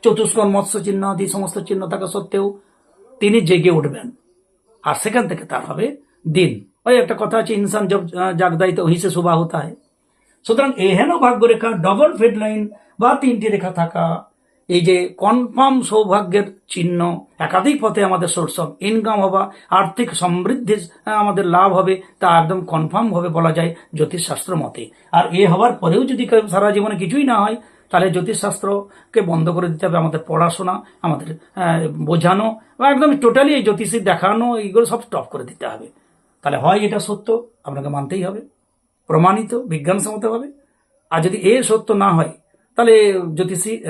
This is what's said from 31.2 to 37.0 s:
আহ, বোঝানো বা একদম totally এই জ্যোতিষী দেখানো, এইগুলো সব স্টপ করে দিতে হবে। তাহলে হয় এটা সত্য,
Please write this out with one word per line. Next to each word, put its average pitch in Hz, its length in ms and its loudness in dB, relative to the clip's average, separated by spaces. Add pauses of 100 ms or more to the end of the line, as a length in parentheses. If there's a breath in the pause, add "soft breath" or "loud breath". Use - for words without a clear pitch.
আহ, 165 320 -2
বোঝানো 175 720 0 (180 soft breath)
বা 277 120 4
একদম 285 220 4
totally 277 360 4
এই 277 140 2
জ্যোতিষী 202 380 -2
দেখানো, 208 560 0
এইগুলো 214 300 2
সব 233 160 -4
স্টপ - 280 -8
করে 131 140 -10
দিতে - 220 -12
হবে। 113 220 -12 (540)
তাহলে 143 160 -2
হয় 180 220 2
এটা 208 180 -2
সত্য, 220 480 -4 (180)